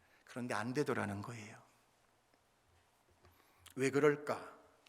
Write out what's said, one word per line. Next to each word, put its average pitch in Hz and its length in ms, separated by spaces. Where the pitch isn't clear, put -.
그런데 123 280
안 110 200
되더라는 107 480
거예요. 110 360
왜 131 140
그럴까? 143 640